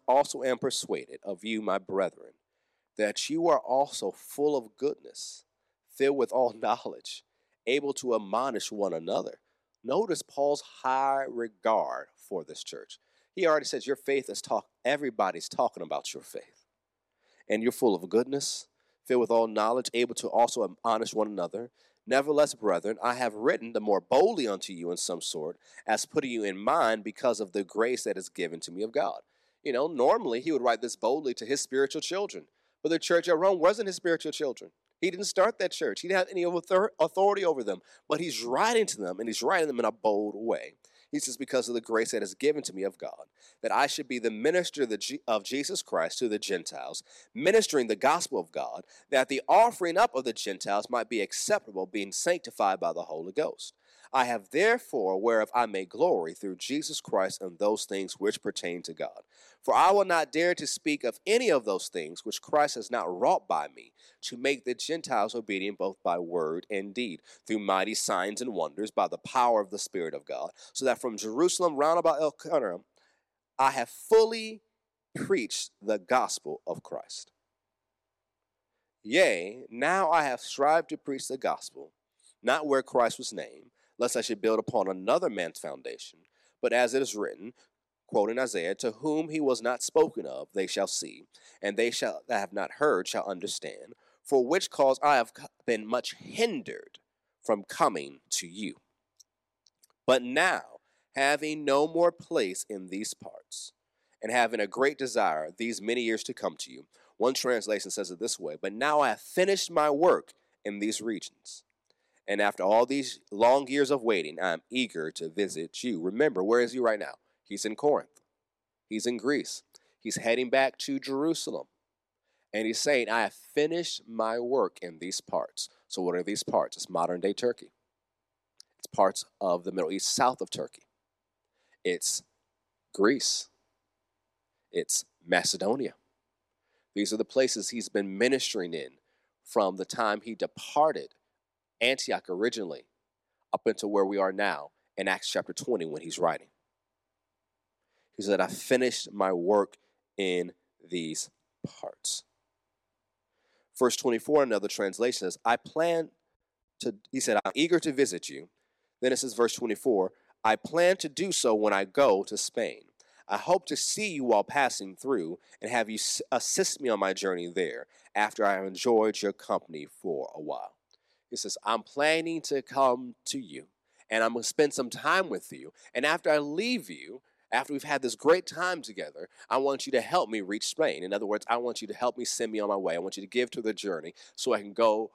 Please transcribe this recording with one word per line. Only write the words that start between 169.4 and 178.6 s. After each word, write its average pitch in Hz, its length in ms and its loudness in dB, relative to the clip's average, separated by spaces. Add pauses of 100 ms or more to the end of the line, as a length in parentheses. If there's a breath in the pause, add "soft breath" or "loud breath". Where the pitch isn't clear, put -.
for 76 460 -8
a 80 80 -16
while." 67 360 -10 (540)
He 123 60 -10
says, - 260 -8
"I'm 110 200 0
planning 160 600 0
to 139 180 -2
come 127 540 2 (100)
to - 140 -6
you, 76 300 -14 (420 soft breath)
and 113 120 2
I'm 113 120 2
gonna 117 80 -4
spend 147 320 0
some 123 160 -4
time 175 400 0
with - 200 -8
you. 69 220 -16 (220 loud breath)
And 123 100 -2
after 165 240 0
I 151 80 6
leave 156 540 -2
you, 80 320 -16 (280)
after 131 220 0
we've 139 120 -6
had 143 180 -2
this 120 140 -2
great 170 300 6
time 175 360 -4